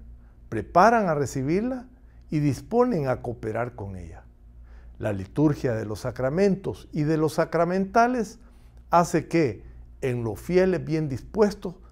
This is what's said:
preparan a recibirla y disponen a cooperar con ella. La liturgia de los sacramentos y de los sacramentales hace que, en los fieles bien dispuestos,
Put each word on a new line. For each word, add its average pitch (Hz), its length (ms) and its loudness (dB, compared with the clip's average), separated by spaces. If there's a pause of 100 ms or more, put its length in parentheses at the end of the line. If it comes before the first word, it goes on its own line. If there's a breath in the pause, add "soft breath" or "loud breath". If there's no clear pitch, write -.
(480 soft breath)
preparan 196 600 4
a 156 60 2
recibirla 165 720 -2 (440 soft breath)
y 156 100 0
disponen 175 640 0
a 123 140 -2
cooperar 113 560 -6
con 98 200 -10
ella. 85 280 -14 (720 soft breath)
La 107 140 -2
liturgia 135 640 0
de 107 100 -4
los 104 160 -8
sacramentos 143 920 -2
y 151 120 -2
de 156 140 2
los 156 180 0
sacramentales 196 1080 0 (500 soft breath)
hace 170 380 2
que, 135 340 0 (380 soft breath)
en 123 240 -2
los 107 160 -6
fieles 180 440 2
bien 156 240 -2
dispuestos, 196 680 -2 (160 soft breath)